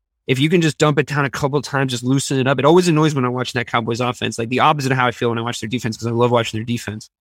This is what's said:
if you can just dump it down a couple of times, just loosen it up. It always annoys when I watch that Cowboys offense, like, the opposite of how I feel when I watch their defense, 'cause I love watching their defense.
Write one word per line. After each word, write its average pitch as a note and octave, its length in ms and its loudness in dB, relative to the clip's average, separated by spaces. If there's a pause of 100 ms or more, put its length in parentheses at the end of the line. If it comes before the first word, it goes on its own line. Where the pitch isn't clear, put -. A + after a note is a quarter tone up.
(260)
if C3 140 0
you D3+ 100 2
can F3 100 4
just D#3+ 180 0
dump D3+ 220 2
it C#3 60 0
down C#3+ 180 -2
a C3+ 60 -2
couple C#3+ 280 -4
of C3 60 -4
times, C3+ 280 -2
just A#2+ 120 -6
loosen C3+ 340 0
it B2+ 100 2
up. C3+ 120 0
It C3 60 2
always F3 240 6
annoys D3+ 260 2
when C3 80 0
I B2 60 0
watch B2 240 -6
that A#2 140 -2
Cowboys A#2 340 -2
offense, A#2+ 360 -4
like, A#2 120 -4
the B2+ 100 0
opposite C#3+ 320 2
of C3 60 0
how B2+ 100 2
I A#2+ 40 0
feel A#2+ 180 -2
when A#2 80 -2
I A#2 60 -4
watch A#2+ 180 -6
their A2+ 80 -8
defense, A2+ 260 -4
'cause A2+ 120 -6
I A#2+ 40 -2
love A#2+ 200 2
watching A#2 260 2
their A2 80 -6
defense. A2+ 560 -8